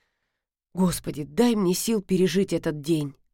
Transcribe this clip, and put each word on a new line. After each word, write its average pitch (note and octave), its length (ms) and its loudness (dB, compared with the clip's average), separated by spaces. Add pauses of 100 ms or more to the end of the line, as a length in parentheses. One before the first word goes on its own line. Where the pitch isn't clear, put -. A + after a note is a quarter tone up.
(720)
«Господи, E3+ 520 -2
дай A3 320 2
мне F3+ 180 2
сил A3+ 260 -2
пережить F#3 520 0
этот D#3+ 280 -4
день, D3 340 -2 (200)